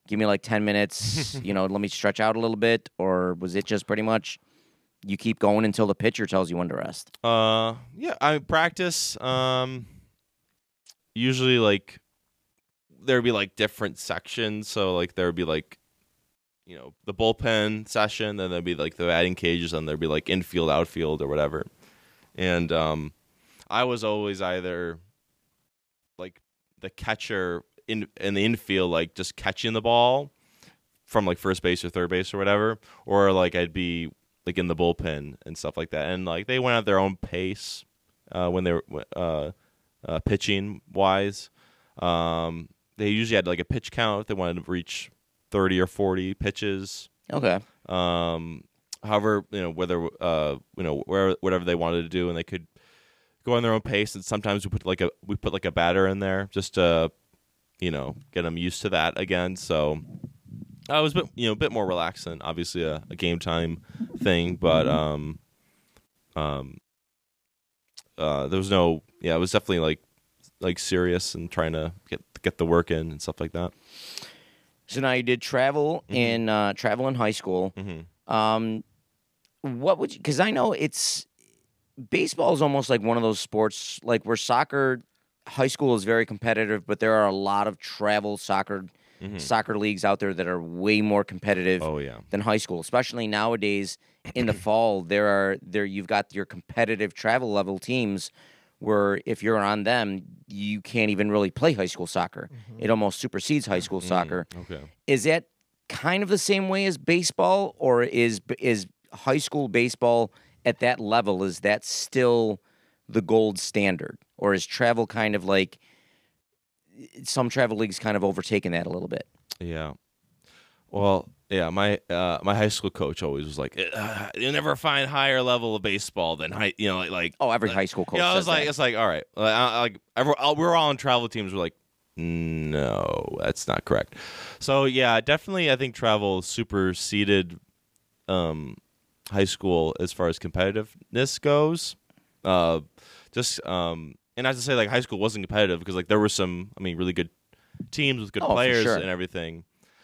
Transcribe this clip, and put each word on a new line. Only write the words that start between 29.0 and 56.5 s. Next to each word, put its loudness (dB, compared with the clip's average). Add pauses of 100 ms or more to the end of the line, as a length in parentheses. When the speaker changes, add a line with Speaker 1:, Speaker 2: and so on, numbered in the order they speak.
Speaker 2:
just -10
catching -4
the -2
ball 2 (720)
from, 0
like, 0
first -2
base 0
or -6
third -2
base -2
or -6
whatever, 2 (260)
or, 6
like, 4
I'd 0
be, -2 (360)
like, -4
in 2
the 0
bullpen 0
and -14
stuff -8
like -6
that. -4
And, -4
like, -6
they -2
went 2
at -4
their 4
own 2
pace, -8 (480)
uh, -2
when 0
they 2
were, 0 (300)
uh, -4 (540)
uh, -4
pitching -2 (120)
wise. 2 (480)
Um, -2 (280)
they -2
usually 0
had, 4
like, 0
a -2
pitch -6
count 0
if -12
they -6
wanted -2
to -8
reach -6 (400)
thirty 4
or 4
forty 0
pitches. -6 (240)
Speaker 1:
Okay. 2 (280)
Speaker 2:
Um, -2 (380)
however, 0
you -6
know, -2
whether, -2 (120)
uh, 0 (200)
you -6
know, -2
where, 2
whatever 0
they 2
wanted 0
to -8
do, 0
and -4
they -4
could -10 (760)
go 0
on 2
their 2
own 0
pace. 0
And -12
sometimes -2
we -6
put, -4
like, 0
a, 2 (140)
we -4
put, -4
like, -2
a -2
batter 4
in 0
there -2